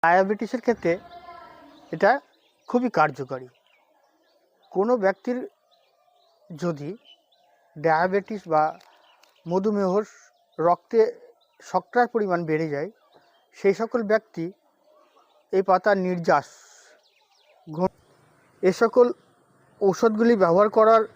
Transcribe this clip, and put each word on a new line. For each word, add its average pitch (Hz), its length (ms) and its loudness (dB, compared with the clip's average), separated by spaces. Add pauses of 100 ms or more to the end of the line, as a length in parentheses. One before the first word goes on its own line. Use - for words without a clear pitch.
ডায়াবেটিসের 190 580 0
ক্ষেত্রে 220 320 -2 (1000)
এটা 214 280 0 (480)
খুবই 247 220 -2
কার্যকারী। 139 580 -4 (1200)
কোনো 220 240 -2
ব্যক্তির 208 420 -4 (1120)
যদি 156 400 -8 (840)
ডায়াবেটিস 185 720 -2
বা 156 300 0 (680)
মধুমেহর 196 560 -2 (540)
রক্তে 175 420 0 (600)
শর্করার 233 440 -2
পরিমাণ 185 380 -2
বেড়ে 160 240 -2
যায়, 147 220 -6 (680)
সেই 196 160 0
সকল 226 280 -4
ব্যক্তি 208 420 -4 (1080)
এই 190 100 0
পাতার 190 360 2
নির্যাস 175 500 -2 (1160)
ঘ-, 165 300 -4 (680)
এ 185 100 2
সকল 240 400 2 (680)
ঔষধগুলি 220 560 2
ব্যবহার 190 320 4
করার 220 340 4 (140)